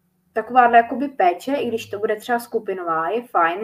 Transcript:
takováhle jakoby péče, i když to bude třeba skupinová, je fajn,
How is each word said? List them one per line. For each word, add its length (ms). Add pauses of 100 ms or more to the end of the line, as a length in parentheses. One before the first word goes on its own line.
(320)
takováhle 440
jakoby 320
péče, 460
i 140
když 180
to 120
bude 180
třeba 220
skupinová, 720
je 140
fajn, 420